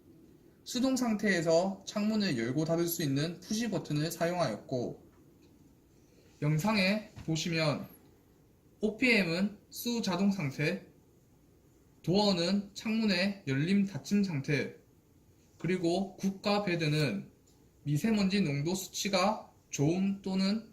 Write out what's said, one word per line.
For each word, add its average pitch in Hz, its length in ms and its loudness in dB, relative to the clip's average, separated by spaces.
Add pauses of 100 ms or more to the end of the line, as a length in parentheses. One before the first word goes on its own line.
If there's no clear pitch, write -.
(640)
수동 262 320 0
상태에서 196 880 2
창문을 208 540 0
열고 131 260 0
닫을 165 220 2
수 170 160 -4
있는 151 380 0
푸시 220 280 -2
버튼을 156 440 -2
사용하였고, 135 880 -2 (1400)
영상에 196 720 2 (160)
보시면 160 600 -2 (960)
오피엠은 208 800 0 (100)
수자동 202 640 -2
상태, 156 560 -2 (1160)
도어는 196 680 2
창문의 202 760 0
열림 175 360 2
닫힘 202 380 0
상태, 139 540 -2 (840)
그리고 180 600 -2
굿과 202 440 0
배드는 151 640 0 (540)
미세먼지 196 600 2
농도 151 340 -2
수치가 196 720 -2 (200)
좋음 190 520 0
또는 190 500 -2